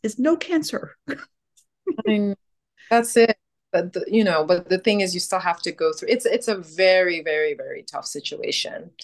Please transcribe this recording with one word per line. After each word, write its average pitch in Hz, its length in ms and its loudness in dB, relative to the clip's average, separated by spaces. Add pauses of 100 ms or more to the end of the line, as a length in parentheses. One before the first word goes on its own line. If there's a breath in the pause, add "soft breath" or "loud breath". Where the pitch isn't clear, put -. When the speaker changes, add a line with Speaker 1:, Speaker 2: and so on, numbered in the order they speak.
Speaker 1:
is 214 160 -6
no 311 180 2
cancer. - 680 -4
<laughs> - 60 -16
Speaker 2:
I - 960 -10
mean, 208 320 0 (540 loud breath)
that's 233 260 2
it. 226 220 6 (340)
But 175 220 0
the, 175 140 -6
you 214 160 4
know, 165 200 2
but 175 260 0
the 185 100 2
thing 208 220 2
is, 190 120 -2
you 180 60 -4
still - 180 -2
have 180 240 -2
to 185 100 -6
go 160 220 0
through, - 160 -6
it's, 254 160 2
it's 240 220 0
a 214 100 0
very, 175 640 2
very, 156 320 0
very 135 300 -12
tough - 240 -10
situation. - 840 -8 (140)